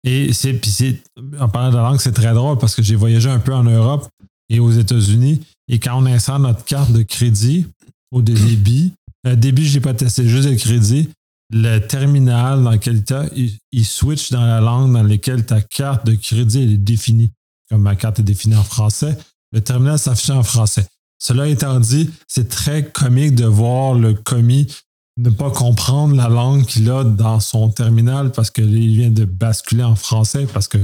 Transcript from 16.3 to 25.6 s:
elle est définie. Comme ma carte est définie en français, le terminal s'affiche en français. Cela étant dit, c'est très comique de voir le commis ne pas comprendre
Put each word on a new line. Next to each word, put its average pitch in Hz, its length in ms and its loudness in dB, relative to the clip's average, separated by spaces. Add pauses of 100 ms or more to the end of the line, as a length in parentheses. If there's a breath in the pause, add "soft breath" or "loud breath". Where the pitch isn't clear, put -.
elle 110 120 2
est 104 40 2
définie. 113 540 0 (380)
Comme 104 120 0
ma 101 140 2
carte 104 240 -4
est 107 40 0
définie 101 320 0
en 104 80 2
français, 110 540 -4 (340 loud breath)
le 110 80 0
terminal 127 400 0
s'affiche 127 300 -2
en 135 140 0
français. 107 420 0 (320)
Cela 135 300 -2
étant 135 320 -2
dit, 139 300 0 (180)
c'est 120 200 -2
très 147 380 -4
comique 135 500 0
de 120 100 2
voir 123 500 2
le 113 180 4
commis 123 540 0 (520)
ne 120 100 0
pas 131 220 -2
comprendre 131 640 0